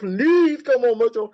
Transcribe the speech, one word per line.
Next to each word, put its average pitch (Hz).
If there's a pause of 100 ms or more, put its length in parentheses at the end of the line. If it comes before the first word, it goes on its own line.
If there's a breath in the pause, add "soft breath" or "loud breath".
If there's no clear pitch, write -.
Please 302
come 254
on, 233
Metro. 220